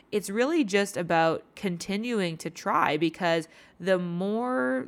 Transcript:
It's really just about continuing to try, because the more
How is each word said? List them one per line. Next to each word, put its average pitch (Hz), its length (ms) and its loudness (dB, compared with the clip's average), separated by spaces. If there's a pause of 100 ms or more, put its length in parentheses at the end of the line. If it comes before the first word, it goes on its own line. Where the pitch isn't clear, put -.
It's 202 200 -4
really 269 340 2
just 202 320 0
about 165 480 2 (140)
continuing 196 800 -2
to 165 120 -8
try, 160 460 2
because 165 540 0 (280)
the 180 220 2
more 240 880 -2